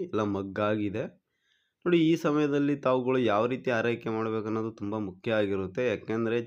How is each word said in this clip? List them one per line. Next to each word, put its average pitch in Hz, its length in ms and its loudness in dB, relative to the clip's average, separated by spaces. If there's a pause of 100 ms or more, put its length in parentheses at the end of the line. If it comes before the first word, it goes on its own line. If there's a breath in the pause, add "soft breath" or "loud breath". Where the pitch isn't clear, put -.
ಎಲ್ಲ 110 260 -2
ಮಗ್ಗಾಗಿದೆ. 104 760 -2 (840)
ನೋಡಿ 175 160 4
ಈ 160 140 6
ಸಮಯದಲ್ಲಿ 147 600 2
ತಾವುಗಳು 127 460 2
ಯಾವ 107 220 4
ರೀತಿ 127 260 -2
ಆರೈಕೆ 117 380 0
ಮಾಡ್ಬೇಕನ್ನೋದು 110 680 -2
ತುಂಬ 104 220 -6
ಮುಖ್ಯ 107 420 -2
ಆಗಿರುತ್ತೆ. 98 480 0
ಯಾಕೆಂದ್ರೆ 113 600 0